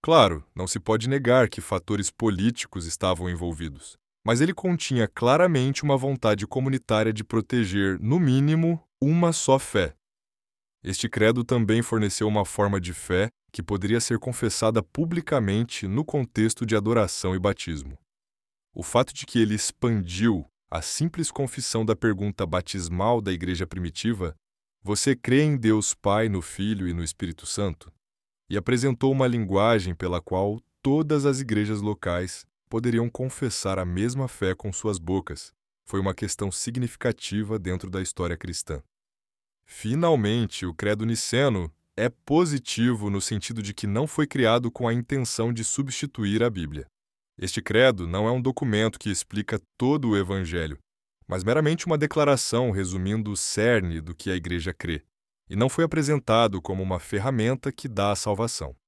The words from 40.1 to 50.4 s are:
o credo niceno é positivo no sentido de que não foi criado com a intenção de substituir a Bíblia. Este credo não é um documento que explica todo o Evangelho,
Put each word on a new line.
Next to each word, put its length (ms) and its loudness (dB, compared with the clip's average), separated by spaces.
o 80 -4
credo 320 -2
niceno 680 0
é 140 0
positivo 1000 0
no 100 -2
sentido 400 -6
de 140 -8
que 100 -8
não 220 0
foi 180 0
criado 460 2
com 160 -4
a 60 0
intenção 600 -2
de 100 -4
substituir 760 -2
a 80 4
Bíblia. 380 -6
Este 240 -6
credo 460 4
não 200 0
é 40 2
um 100 0
documento 560 0
que 140 -6
explica 500 -4
todo 320 0
o 80 4
Evangelho, 600 -2